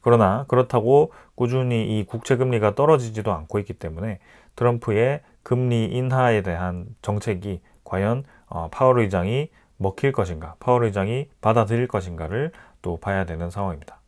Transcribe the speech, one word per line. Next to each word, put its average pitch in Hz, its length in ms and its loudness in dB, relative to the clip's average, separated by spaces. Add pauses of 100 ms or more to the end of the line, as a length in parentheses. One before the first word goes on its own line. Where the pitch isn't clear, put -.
그러나 117 460 4
그렇다고 127 640 4 (240)
꾸준히 120 640 0
이 101 60 -4
국채 117 320 0
금리가 117 380 2
떨어지지도 113 580 2
않고 80 260 -4
있기 - 140 -8
때문에 90 460 -8 (360)
트럼프의 120 680 0 (220)
금리 123 420 0
인하에 123 560 2
대한 90 460 -4 (140)
정책이 101 600 -4 (220)
과연, 107 400 -2 (240)
어, 82 240 -8
파월 127 280 4
의장이 104 500 0 (280)
먹힐 98 340 -2
것인가, 82 480 -6
파월 123 260 2
의장이 107 440 -2 (120)
받아들일 113 460 2
것인가를 92 640 -6 (300)
또 85 160 -6
봐야 98 280 -4
되는 87 240 -8
상황입니다. 87 580 -8